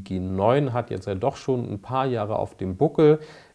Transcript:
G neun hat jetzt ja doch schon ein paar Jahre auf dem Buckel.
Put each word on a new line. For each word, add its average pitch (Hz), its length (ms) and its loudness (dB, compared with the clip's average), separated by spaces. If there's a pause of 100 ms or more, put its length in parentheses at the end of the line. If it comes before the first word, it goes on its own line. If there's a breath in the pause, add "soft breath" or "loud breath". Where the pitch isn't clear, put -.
G 92 160 -6
neun 107 500 2
hat 117 180 -4
jetzt 101 160 -8
ja 101 100 -4
doch 104 200 -2
schon 123 340 -4
ein 104 120 -8
paar 131 240 -4
Jahre 107 340 -4
auf - 160 -6
dem 95 220 -6
Buckel. 156 420 6 (360 loud breath)